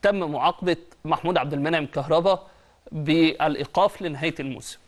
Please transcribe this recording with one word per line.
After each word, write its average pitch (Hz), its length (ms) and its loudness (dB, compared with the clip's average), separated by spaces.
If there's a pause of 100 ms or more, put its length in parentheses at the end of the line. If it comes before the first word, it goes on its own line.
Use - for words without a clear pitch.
تم 196 300 0
معاقبة 165 460 0 (280)
محمود 165 320 0
عبد 143 160 -2
المنعم 151 320 0
كهربا 165 640 0 (440)
بالإيقاف 156 1080 0
لنهاية 160 380 -4
الموسم. 135 380 -10 (100)